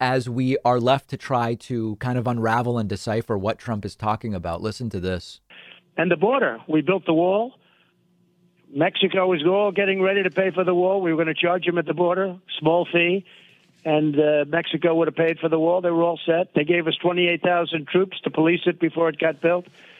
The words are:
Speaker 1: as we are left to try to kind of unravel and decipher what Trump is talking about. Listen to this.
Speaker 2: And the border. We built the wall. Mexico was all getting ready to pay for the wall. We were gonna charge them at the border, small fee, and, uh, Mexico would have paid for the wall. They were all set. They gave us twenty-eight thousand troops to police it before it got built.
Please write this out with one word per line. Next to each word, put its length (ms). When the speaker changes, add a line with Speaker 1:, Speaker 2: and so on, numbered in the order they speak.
Speaker 1:
as 280
we 360
are 140
left 320
to 60
try 380
to 420
kind 220
of 80
unravel 520
and 100
decipher 480
what 220
Trump 260
is 120
talking 380
about. 260
Listen 300
to 100
this. 400
Speaker 2:
And 140
the 60
border. 420
We 120
built 260
the 80
wall. 400
Mexico 520
was 200
all 240
getting 300
ready 220
to 80
pay 200
for 140
the 100
wall. 260
We 120
were 100
gonna 120
charge 320
them 100
at 100
the 80
border, 420
small 320
fee, 340
and, 340
uh, 280
Mexico 480
would 140
have 80
paid 240
for 80
the 100
wall. 220
They 100
were 140
all 200
set. 300
They 100
gave 220
us 100
twenty-eight 460
thousand 460
troops 320
to 100
police 340
it 140
before 300
it 100
got 220
built. 260